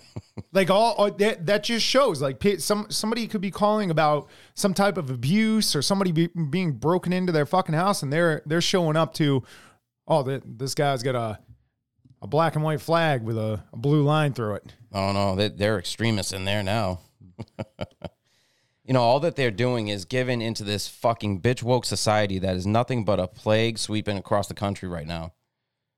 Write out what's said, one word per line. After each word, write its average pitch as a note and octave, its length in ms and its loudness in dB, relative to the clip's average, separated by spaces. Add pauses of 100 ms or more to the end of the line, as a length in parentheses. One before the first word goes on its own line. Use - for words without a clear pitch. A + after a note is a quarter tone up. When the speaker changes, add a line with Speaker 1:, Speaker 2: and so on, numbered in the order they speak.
(520)
Speaker 1:
Like, F#3 200 2
all, A3 220 4
all G3+ 180 0
that, G3 340 0
that G#3 180 2
just A3+ 220 -2
shows, A3+ 380 2
like, C#3 160 -4
pe-, G3+ 180 2
some, G#3 320 -2
somebody A3+ 380 -2
could G#3 140 -4
be F#3+ 100 -6
calling G#3 400 0
about D3 380 2 (260)
some G3 180 0
type G3 240 2
of C#3 140 -6
abuse G#3 640 2
or C#3 80 -2
somebody G3 280 0
be, E3 160 2
being E3 440 -2
broken E3 420 0
into F#3 180 0
their D3+ 140 2
fucking F#3 300 0
house, F#3+ 260 2
and C#3 100 -4
they're, D#3+ 360 2
they're D#3+ 140 0
showing E3+ 360 2
up D#3+ 180 0
to, C#3 280 2 (640)
"Oh, D3+ 160 2
th-, B2+ 200 -4
this B2 300 -8
guy's C#3 300 0
got C3 100 -2
a, A#2 240 -4 (840)
a - 40 -12
black D#3 280 2
and D3+ 80 -2
white D#3 180 -2
flag D#3+ 400 2
with A2 160 -2
a, G#2+ 340 -2
a - 60 -16
blue C#3+ 240 2
line D3 320 2
through G#2+ 220 -4
it." - 180 -14 (180)
Speaker 2:
Oh, G2 200 2
no, G2 240 2
they, G#2 140 2
they're G#2 280 0
extremists G2+ 560 -2
in F#2+ 120 -6
there G2+ 180 0
now. F#2+ 380 -2 (360)
<laughs> - 320 -12 (1160)
You C3 80 -2
know, B2+ 100 4
all A#2+ 160 6
that D#3+ 160 -2
they're B2+ 160 0
doing A2+ 380 0
is G2 160 -6
giving B2+ 360 -2
into A2+ 220 -4
this G2+ 240 -4
fucking G#2 540 -2
bitch A#2+ 200 0
woke A#2+ 240 0
society G#2 540 0
that F#2 160 0
is F2+ 100 -4
nothing A#2 400 0
but F#2+ 140 2
a F#2 80 -2
plague A2 500 0
sweeping G#2 400 -4
across G2+ 300 -2
the - 80 -10
country G2+ 340 -4
right E2+ 160 -8
now. E2 280 -8 (640)